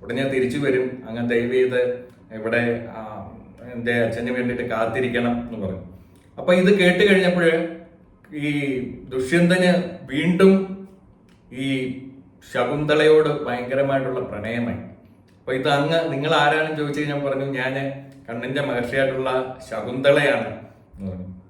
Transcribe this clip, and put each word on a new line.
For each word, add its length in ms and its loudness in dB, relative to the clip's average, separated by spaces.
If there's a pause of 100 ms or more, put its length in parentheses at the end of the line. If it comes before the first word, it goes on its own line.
ഉടനെ 260 -4
തിരിച്ചു 300 -2
വരും, 500 -2
അങ്ങ് 220 -4
ദയവ് 220 0
ചെയ്ത് 300 2 (500)
ഇവിടെ, 580 -2
ആ, 400 -12 (440)
എൻ്റെ 180 -2
അച്ഛന് 380 0
വേണ്ടിയിട്ട് 340 -2
കാത്തിരിക്കണം" 880 -2
എന്ന് 140 -6
പറഞ്ഞു. 160 -6 (560)
അപ്പൊ 140 2
ഇത് 260 6
കേട്ട് 340 6
കഴിഞ്ഞപ്പോൾ 380 4 (840)
ഈ 420 -2 (300)
ദുഷ്യന്തന് 920 2 (120)
വീണ്ടും 760 4 (640)
ഈ 500 -4 (520)
ശകുന്തളയോട് 760 4 (160)
ഭയങ്കരമായിട്ടുള്ള 760 -2
പ്രണയമായി. 560 -4 (600)
അപ്പൊ 140 -6
ഇത് 160 -2
അങ്ങ് 440 2
നിങ്ങൾ 220 0
ആരാണെന്ന് 420 2
ചോദിച്ചു 240 -4
കഴിഞ്ഞാൽ 280 -2
പറഞ്ഞു, 160 -2
"ഞാന് 380 -4 (460)
കണ്ണന്റെ 340 -4
മഹർഷിയായിട്ടുള്ള 960 -2 (120)
ശകുന്തളയാണ്" 920 2 (380)
എന്ന് 120 -8
പറഞ്ഞു. 160 -12 (240)